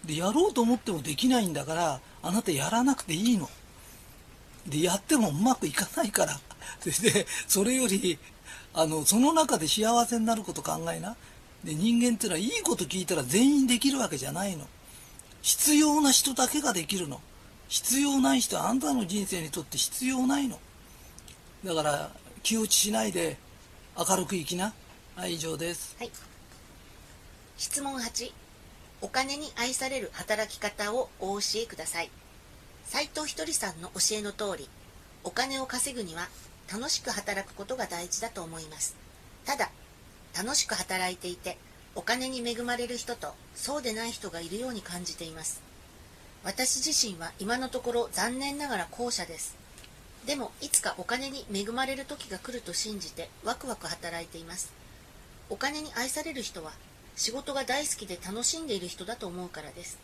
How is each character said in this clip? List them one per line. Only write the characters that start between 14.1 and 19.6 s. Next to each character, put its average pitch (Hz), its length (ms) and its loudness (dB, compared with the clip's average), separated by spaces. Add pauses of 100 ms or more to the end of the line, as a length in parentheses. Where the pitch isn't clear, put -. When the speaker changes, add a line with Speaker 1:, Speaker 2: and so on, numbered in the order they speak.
Speaker 1:
じ 131 100 -4
ゃ 135 40 -4
な 185 160 -2
い 185 80 -4
の。 143 120 -10 (760)
必 - 340 4
要 302 240 8
な 277 120 6
人 269 220 6
だ 254 140 4
け 294 140 0
が 262 120 2
で 170 120 0
き 196 120 -2
る 175 100 -2
の。 139 140 -8 (460)
必 - 320 0
要 277 200 4
な 269 160 6
い 247 60 6
人 - 140 -2
は 160 140 2
あ 226 40 4
ん 262 60 4
た 285 140 2
の 226 140 2
人 196 180 0
生 180 160 -2
に 156 80 -4
と 160 120 -6